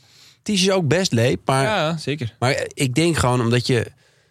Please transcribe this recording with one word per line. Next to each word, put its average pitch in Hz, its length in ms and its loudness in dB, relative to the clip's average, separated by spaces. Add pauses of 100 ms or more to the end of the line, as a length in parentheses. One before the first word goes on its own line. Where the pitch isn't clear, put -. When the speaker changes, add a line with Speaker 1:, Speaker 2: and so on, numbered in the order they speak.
(420)
Speaker 1:
Tisch 196 200 -2
is 190 80 2
ook 185 180 2
best 180 240 0
leep, 123 320 2
maar 135 200 0
Speaker 2:
Ja, 170 320 -2
zeker. 139 420 -6
Speaker 1:
maar 131 360 -2
ik 127 200 -2
denk 160 220 2
gewoon 123 240 2
omdat 117 260 0
je, 120 200 0 (440)